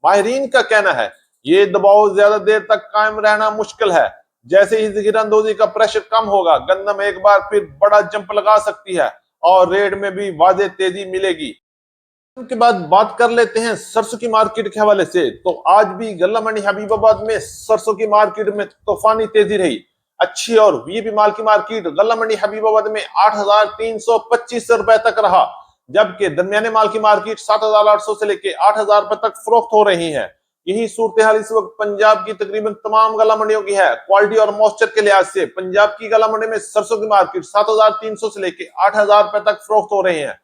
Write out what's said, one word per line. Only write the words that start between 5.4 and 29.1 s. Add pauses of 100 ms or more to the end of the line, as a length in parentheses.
کا
پریشر (100)
کم
ہوگا (100)
گندم
ایک
بار (100)
پھر (140)
بڑا (140)
جمپ
لگا
سکتی
ہے (360)
اور
ریٹ
میں
بھی (100)
واضح
تیزی
ملے
گی۔ (840)
اس
کے
بعد (160)
بات
کر
لیتے
ہیں
سرسوں
کی
مارکیٹ
کے
حوالے
سے،
تو
آج (100)
بھی
غلہ
منڈی
حبیب
آباد
میں
سرسوں
کی
مارکیٹ
میں
طوفانی
تیزی
رہی۔ (420)
اچھی
اور (120)
وی
اے
پی
مال
کی
مارکیٹ (120)
غلہ
منڈی
حبیب
آباد
میں (240)
آٹھ
ہزار (120)
تین
سو (120)
پچیس
روپے
تک
رہا۔ (440)
جبکہ
درمیانے
مال
کی
مارکیٹ
سات
ہزار
آٹھ
سو
سے
لے
کے
آٹھ
ہزار
روپے